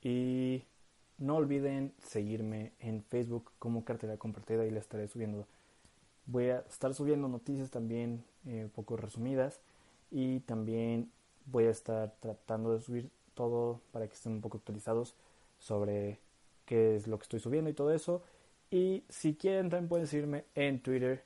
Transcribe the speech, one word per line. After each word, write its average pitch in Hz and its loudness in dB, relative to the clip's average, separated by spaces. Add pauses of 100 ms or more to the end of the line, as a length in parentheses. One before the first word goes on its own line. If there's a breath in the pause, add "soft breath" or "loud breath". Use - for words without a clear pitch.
Y 127 0 (540)
no 143 0
olviden 139 2 (100)
seguirme 107 -4
en 110 -6
Facebook 117 -4
como 117 -2
Cartera 110 -4
Compartida 110 -2
y 110 0
les 107 -4
estaré 107 -6
subiendo. 104 -6 (800 soft breath)
Voy 123 2
a 127 2
estar - -4
subiendo 143 2
noticias 131 -4
también, 117 -4 (220)
eh, 113 -6
un 104 -10
poco 113 -8
resumidas. 127 -2 (500 soft breath)
Y 131 0
también 113 -2 (340)
voy 123 4
a 113 6
estar 110 -2
tratando 113 -2
de 113 0
subir 120 -6 (240)
todo 120 0 (100)
para 113 -4
que - -12
estén 113 -6
un 107 -4
poco 110 -8
actualizados 113 -2 (440 soft breath)
sobre 104 -2 (460)
qué 113 6
es 107 -2
lo 107 0
que 101 -8
estoy - -4
subiendo 151 0
y 151 -2
todo 147 4
eso. 175 0 (480 loud breath)
Y 185 4
si - 0
quieren 190 2
también 170 0
pueden 170 2
seguirme 147 -2 (100)
en 139 2
Twitter 131 2